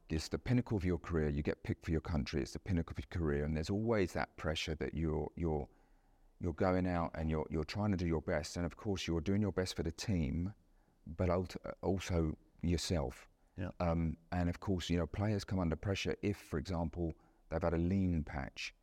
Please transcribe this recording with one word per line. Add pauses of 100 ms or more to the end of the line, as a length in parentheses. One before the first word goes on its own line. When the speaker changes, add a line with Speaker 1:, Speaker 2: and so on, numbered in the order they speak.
(100)
Speaker 1:
it's
the
pinnacle
of
your
career.
You
get
picked
for
your
country.
It's
the
pinnacle
of
your
career,
and
there's
always
that
pressure
that
you're,
you're, (720)
you're
going
out
and
you're,
you're
trying
to
do
your
best.
And
of
course,
you're
doing
your
best
for
the
team, (640)
but
ult-, (260)
also (260)
yourself. (280)
Speaker 2:
Yeah. (100)
Speaker 1:
Um, (140)
and
of
course,
you
know,
players
come
under
pressure
if,
for
example, (360)
they've
had
a
lean
patch. (100)